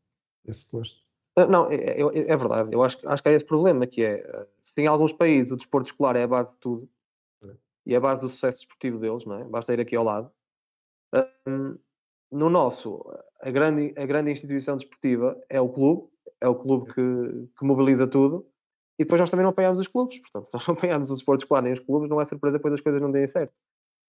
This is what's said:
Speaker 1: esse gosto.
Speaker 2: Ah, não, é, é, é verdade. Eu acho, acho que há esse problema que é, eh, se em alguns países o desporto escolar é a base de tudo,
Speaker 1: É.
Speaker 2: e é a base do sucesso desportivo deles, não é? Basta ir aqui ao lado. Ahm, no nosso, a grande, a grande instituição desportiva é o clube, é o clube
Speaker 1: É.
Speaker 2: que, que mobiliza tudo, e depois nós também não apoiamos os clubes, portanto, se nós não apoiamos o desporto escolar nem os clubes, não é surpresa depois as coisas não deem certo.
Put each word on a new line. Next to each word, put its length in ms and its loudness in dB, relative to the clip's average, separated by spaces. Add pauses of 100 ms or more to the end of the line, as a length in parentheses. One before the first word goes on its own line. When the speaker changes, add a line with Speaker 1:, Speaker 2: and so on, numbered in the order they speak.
(460)
Speaker 1:
esse 240 -14
gosto. 300 -10 (360)
Speaker 2:
Ah, 100 8
não, 240 4
é, 60 0
é, 560 0
é 40 6
verdade. 360 -2
Eu 100 2
acho, 240 0
acho 160 -2
que 60 2
há 40 6
esse 120 4
problema 420 2
que 160 -4
é, 240 -2
eh, 200 -14 (160)
se 180 -8
em 60 2
alguns 260 4
países 400 4
o 40 -4
desporto 340 -4
escolar 260 0
é 80 2
a 40 -2
base 220 0
de 80 -20
tudo, 300 -8 (560)
Speaker 1:
É. 40 -18 (380)
Speaker 2:
e 80 0
é 20 4
a 40 4
base 200 0
do 80 -6
sucesso 300 -4
desportivo 400 -8
deles, 260 -6
não 140 -10
é? 60 -12
Basta 280 -6
ir 80 0
aqui 140 -4
ao 100 0
lado. 260 -4 (840)
Ahm, 600 -4 (560)
no 180 0
nosso, 540 -2 (360)
a 100 -8
grande, 460 0
a 80 -6
grande 280 -2
instituição 440 -6
desportiva 720 -2
é 120 0
o 80 2
clube, 400 2 (320)
é 80 2
o 80 2
clube 340 -2
Speaker 1:
É. 40 -20
Speaker 2:
que, 600 -2
que 80 -8
mobiliza 440 4
tudo, 360 2 (540)
e 60 0
depois 160 4
nós 100 2
também 140 2
não 60 4
apoiamos 280 2
os 80 -4
clubes, 320 -4
portanto, 280 -14
se 80 -14
nós 120 -8
não 80 0
apoiamos 360 -2
o 40 -4
desporto 300 0
escolar 180 2
nem 100 0
os 60 -4
clubes, 300 -2
não 120 0
é 40 0
surpresa 320 -2
depois 180 0
as 60 -4
coisas 200 0
não 120 -2
deem 160 0
certo. 240 -4 (560)